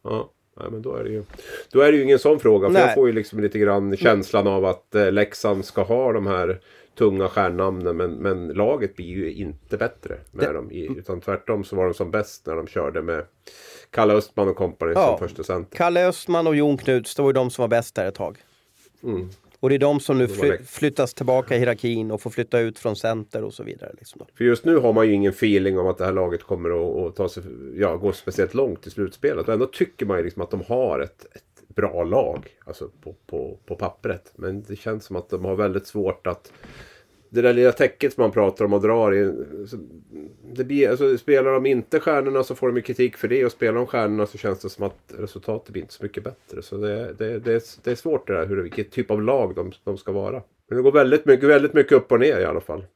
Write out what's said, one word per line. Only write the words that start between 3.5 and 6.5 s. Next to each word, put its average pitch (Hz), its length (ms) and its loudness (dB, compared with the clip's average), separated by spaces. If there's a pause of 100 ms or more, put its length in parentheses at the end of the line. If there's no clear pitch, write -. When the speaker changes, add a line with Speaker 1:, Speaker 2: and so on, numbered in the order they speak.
Speaker 1:
grann 101 380 2
känslan 101 500 2
av 98 180 0
att, - 300 -4
eh, 101 160 4
Leksand 101 540 0
ska - 180 -4
ha 120 300 2
de 101 140 -2
här 90 320 -2 (380)